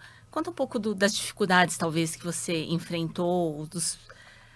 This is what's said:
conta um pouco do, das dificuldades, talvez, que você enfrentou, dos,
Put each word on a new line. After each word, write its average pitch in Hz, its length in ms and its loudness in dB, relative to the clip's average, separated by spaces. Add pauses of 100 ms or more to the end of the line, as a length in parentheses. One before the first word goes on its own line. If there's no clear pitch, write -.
(280)
conta 320 220 -4
um - 20 -8
pouco 262 260 -2
do, 214 160 -2
das 202 200 4
dificuldades, 180 640 2
talvez, 160 400 0
que - 80 -14
você 165 400 -2
enfrentou, 165 1040 0
dos, - 320 -4 (580)